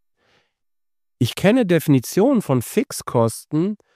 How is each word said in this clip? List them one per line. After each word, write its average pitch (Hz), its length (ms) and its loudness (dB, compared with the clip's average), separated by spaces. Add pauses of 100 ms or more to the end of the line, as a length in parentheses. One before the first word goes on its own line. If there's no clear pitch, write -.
(1200)
Ich 120 160 -2
kenne 220 320 2
Definitionen 175 760 2
von 127 220 -2
Fixkosten, - 1120 -4 (180)